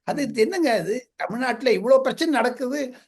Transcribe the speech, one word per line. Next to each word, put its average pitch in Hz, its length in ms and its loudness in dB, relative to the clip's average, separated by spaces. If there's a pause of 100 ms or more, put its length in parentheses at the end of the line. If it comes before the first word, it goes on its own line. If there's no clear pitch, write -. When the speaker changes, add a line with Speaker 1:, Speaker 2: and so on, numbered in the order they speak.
Speaker 1:
அது 254 240 -2
Speaker 2:
ம். - 60 -8
Speaker 1:
என்னங்க 294 380 2
அது? 208 440 -2
தமிழ்நாட்டுல 240 560 -2
இவ்வளவு 233 280 4
பிரச்சனை 285 340 0
நடக்குது. 254 600 -2 (140)